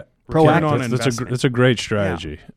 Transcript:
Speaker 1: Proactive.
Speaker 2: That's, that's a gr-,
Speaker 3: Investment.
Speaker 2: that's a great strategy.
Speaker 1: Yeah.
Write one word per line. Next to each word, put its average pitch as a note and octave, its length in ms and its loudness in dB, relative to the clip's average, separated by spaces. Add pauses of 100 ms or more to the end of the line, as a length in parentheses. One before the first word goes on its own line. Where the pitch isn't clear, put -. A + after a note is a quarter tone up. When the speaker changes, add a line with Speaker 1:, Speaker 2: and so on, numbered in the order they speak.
(320)
Speaker 1:
Proactive. D#3 480 4
Speaker 2:
That's, A#2+ 120 -4
that's - 20 -2
a - 20 0
gr-, - 0 -
Speaker 3:
Investment. A#2 340 -2
Speaker 2:
that's B2+ 140 -4
a C#3+ 60 2
great B2 280 2
strategy. F2 640 -4
Speaker 1:
Yeah. - 180 -20